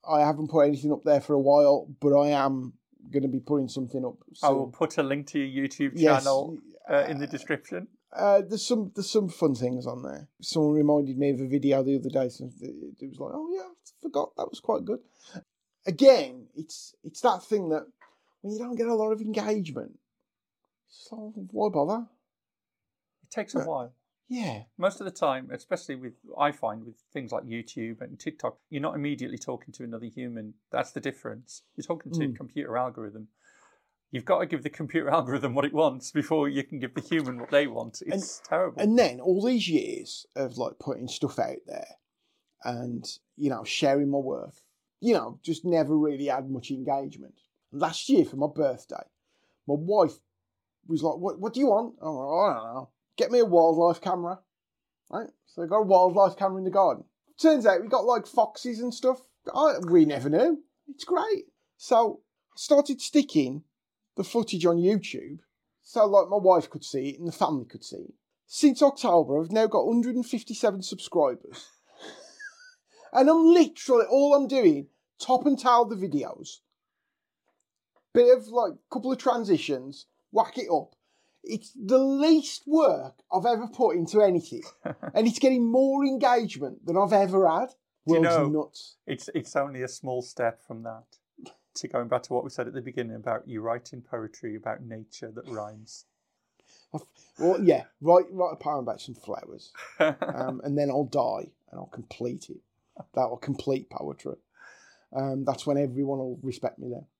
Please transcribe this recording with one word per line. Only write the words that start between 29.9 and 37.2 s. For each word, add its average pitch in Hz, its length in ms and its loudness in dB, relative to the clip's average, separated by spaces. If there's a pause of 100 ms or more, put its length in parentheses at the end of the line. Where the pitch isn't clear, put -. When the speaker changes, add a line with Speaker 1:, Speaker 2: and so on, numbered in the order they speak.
Speaker 2:
human. 117 480 -14 (160)
That's 127 220 -4
the - 80 -10
difference. 120 640 -12 (140)
You're - 80 -12
talking 160 280 -8
to 156 120 -2
a 139 40 -2
Speaker 1:
Mm. 120 80 -6
Speaker 2:
computer 123 420 -8
algorithm. 110 500 -8 (840)
You've 127 140 -8
got 175 140 2
to 175 80 -2
give 135 160 -4
the 143 80 -6
computer 147 400 -4
<laughs> 165 80 2
algorithm 127 360 -4
what 139 120 0
it 143 80 -6
wants 143 360 0
before 147 380 0
you 135 160 -4
can 139 140 -12
give 127 160 -8
the - 80 -8
human 131 360 -4